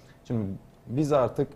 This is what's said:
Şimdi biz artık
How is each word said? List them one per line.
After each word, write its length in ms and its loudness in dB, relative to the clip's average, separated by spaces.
Şimdi 220 -2
biz 260 0
artık 420 2